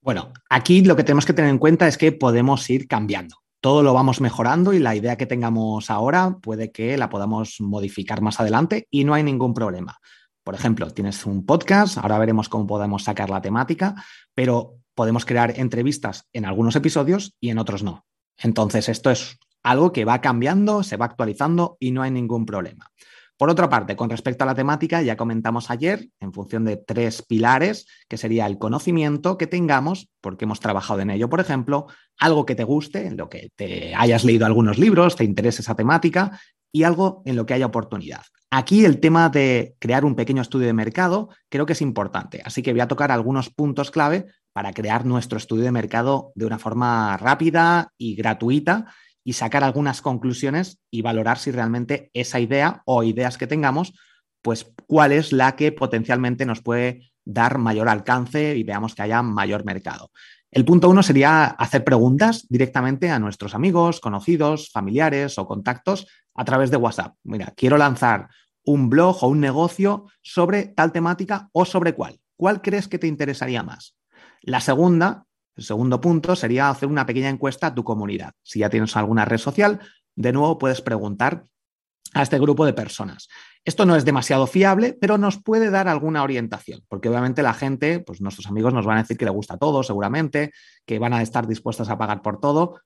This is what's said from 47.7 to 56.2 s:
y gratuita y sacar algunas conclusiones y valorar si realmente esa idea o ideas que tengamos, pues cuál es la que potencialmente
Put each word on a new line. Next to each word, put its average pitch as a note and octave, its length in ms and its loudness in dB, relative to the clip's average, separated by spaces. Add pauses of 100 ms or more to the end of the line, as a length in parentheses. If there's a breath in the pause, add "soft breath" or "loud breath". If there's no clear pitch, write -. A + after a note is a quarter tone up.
y A2+ 180 -8
gratuita C3 720 -2 (380 loud breath)
y B2+ 100 -6
sacar C3 280 -2
algunas C#3 400 -2
conclusiones C3+ 800 -4 (100)
y A2+ 120 -4
valorar A2+ 360 0
si - 120 -6
realmente A#2+ 640 -4
esa B2 280 -4
idea C#3 460 0
o A#2+ 180 2
ideas B2 340 -2
que - 80 -6
tengamos, D3+ 480 -2 (480 soft breath)
pues A2+ 240 -6 (200)
cuál D3+ 260 6
es D3+ 200 2
la C3+ 220 4
que D3+ 180 0
potencialmente B2 720 -2